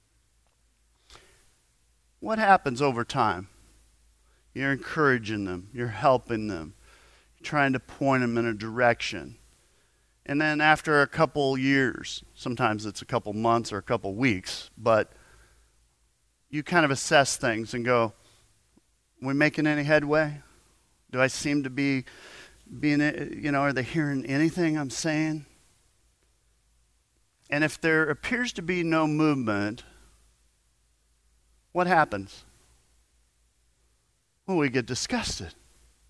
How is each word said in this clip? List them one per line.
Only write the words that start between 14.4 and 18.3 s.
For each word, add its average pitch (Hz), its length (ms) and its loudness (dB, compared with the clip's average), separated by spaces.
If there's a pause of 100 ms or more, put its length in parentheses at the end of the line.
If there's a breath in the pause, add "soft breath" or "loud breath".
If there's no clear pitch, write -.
but 110 340 2 (1400 soft breath)
you 143 140 -6
kind 175 220 2
of 139 60 2
assess 139 460 2
things 113 360 -2
and 120 100 -4
go, 117 300 2 (1080 soft breath)